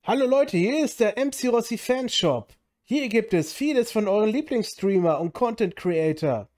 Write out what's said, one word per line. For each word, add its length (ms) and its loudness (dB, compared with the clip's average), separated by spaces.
Hallo 240 0
Leute, 300 2
hier 280 2
ist 160 -6
der 180 2
M 140 -2
C 160 -2
Rossi 300 2
Fanshop. 720 -2
Hier 240 -2
gibt 260 0
es 180 0
vieles 380 0
von 160 -2
euren 240 2
Lieblingsstreamer 920 0
und 120 -4
Content 420 -2
Creator. 840 -2